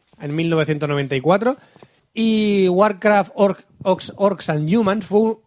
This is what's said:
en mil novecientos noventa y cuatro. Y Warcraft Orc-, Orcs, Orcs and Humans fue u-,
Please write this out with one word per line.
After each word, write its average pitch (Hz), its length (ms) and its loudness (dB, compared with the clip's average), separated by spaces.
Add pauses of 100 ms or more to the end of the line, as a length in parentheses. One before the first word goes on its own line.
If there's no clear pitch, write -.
(200)
en 147 140 -10
mil 165 140 -2
novecientos 151 400 -2
noventa 139 260 -2
y 135 60 -2
cuatro. 202 380 0 (600)
Y 214 500 2
Warcraft 202 680 2
Orc-, 202 300 0 (180)
Orcs, - 340 -4
Orcs 202 320 -2
and 156 260 0
Humans 214 300 0
fue 196 160 0
u-, 220 260 -2